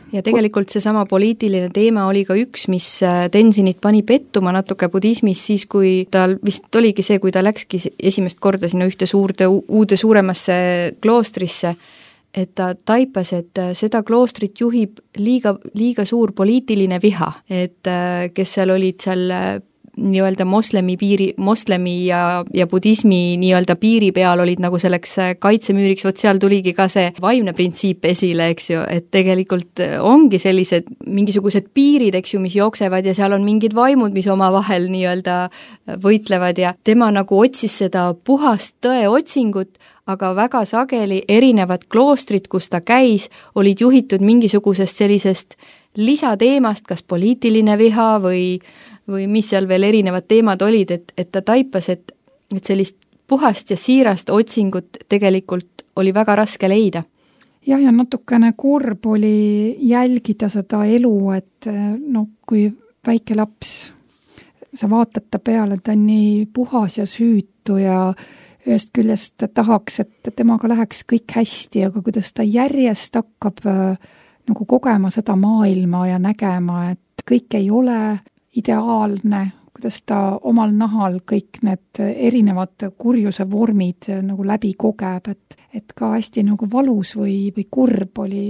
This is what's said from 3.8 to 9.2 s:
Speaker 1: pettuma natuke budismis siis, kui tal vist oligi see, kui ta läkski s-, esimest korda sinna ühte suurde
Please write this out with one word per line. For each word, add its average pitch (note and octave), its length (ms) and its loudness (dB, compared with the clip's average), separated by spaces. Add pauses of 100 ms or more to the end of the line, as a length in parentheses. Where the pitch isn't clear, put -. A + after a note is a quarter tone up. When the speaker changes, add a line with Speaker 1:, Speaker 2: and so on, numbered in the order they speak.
Speaker 1:
pettuma G#3+ 500 0
natuke F#3+ 380 -2
budismis G3 560 0
siis, G3+ 220 -4
kui F#3+ 420 0
tal F#3+ 340 2
vist - 320 -4
oligi G#3+ 280 2
see, G3+ 160 2
kui F#3+ 120 0
ta F#3 140 0
läkski G#3 320 -4
s-, - 220 -6
esimest A#3+ 400 -2
korda F#3+ 280 0
sinna F#3 220 0
ühte F#3 160 -4
suurde F#3+ 420 0